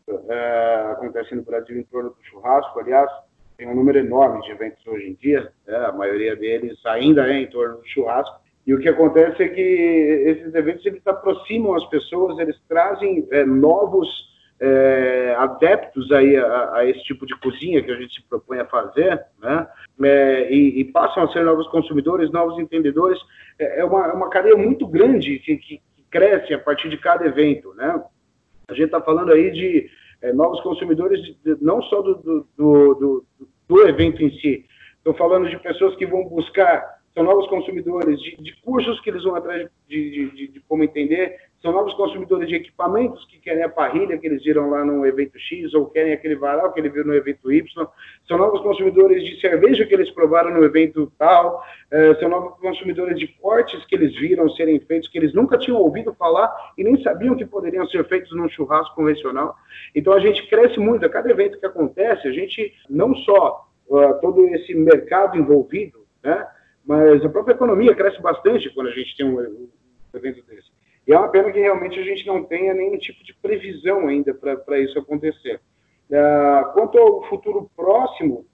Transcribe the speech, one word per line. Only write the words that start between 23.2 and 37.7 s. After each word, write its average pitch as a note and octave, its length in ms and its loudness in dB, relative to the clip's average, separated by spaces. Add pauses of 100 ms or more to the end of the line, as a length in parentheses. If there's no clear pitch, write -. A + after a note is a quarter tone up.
É, D3+ 220 -4
é F3 60 0
uma, F3+ 220 0
é E3+ 60 -6
uma F#3 160 -6
cadeia G#3 260 4
muito A3+ 320 0
grande E3 520 2
que, D3+ 180 -4
que, D3 200 -20
que - 340 -20
cresce F#3 420 2
a C#3+ 60 -4
partir D3+ 300 -4
de D3+ 80 -10
cada E3+ 280 0
evento, C#3 500 0
né? D3 280 -6 (640)
A B2 60 -16
gente D#3 160 0
tá D#3+ 120 -2
falando E3 300 0
aí E3 180 6
de, E3+ 400 -4 (320)
é, B2 120 -4
novos E3 280 0
consumidores, F3 600 -4
de, - 120 -18
de, D3+ 280 -4
não G3 200 0
só G3+ 180 -2
do, F#3+ 140 -2
do, D#3+ 320 -6 (100)
do, C#3+ 380 6
do, C3+ 300 -4 (420)
do F#3+ 200 8
evento D#3+ 360 0
em C#3 160 2
si. C#3 260 -4 (380)
Tô D#3+ 100 0
falando F3 360 0
de E3 100 -10
pessoas F#3 360 -2
que F#3 100 -8
vão F#3 220 -4
buscar, E3+ 720 0 (200)
são E3 60 0
novos G3 240 2
consumidores E3+ 760 -4